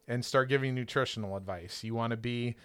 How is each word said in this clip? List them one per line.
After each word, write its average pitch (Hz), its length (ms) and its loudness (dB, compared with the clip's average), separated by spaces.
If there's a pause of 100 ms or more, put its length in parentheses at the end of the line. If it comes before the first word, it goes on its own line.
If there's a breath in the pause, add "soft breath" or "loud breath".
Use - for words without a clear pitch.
and 123 180 0
start 131 240 4
giving 135 240 2
nutritional 117 640 0
advice. 92 460 -8
You 110 100 -4
wanna 117 240 0
be 120 480 -2